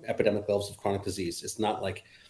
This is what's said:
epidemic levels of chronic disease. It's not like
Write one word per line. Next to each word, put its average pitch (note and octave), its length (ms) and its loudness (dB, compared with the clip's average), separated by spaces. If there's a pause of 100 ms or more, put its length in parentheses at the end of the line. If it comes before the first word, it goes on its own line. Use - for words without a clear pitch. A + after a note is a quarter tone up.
epidemic G#2 420 4
levels G2+ 220 2
of - 60 -12
chronic G2 260 0
disease. F#2 400 -4
It's - 160 -8
not G#2+ 240 0
like F#2+ 220 -4 (260)